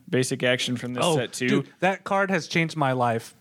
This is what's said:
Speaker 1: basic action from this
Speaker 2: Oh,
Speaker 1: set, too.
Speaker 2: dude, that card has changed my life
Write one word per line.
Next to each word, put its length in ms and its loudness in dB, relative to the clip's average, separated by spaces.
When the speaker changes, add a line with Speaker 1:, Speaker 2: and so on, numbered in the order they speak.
Speaker 1:
basic 340 0
action 340 0
from 160 -8
this 100 -2
Speaker 2:
Oh, 120 2
Speaker 1:
set, 180 -2
too. 140 -2
Speaker 2:
dude, 220 2
that 240 0
card 260 0
has 180 0
changed 300 0
my 140 2
life 500 0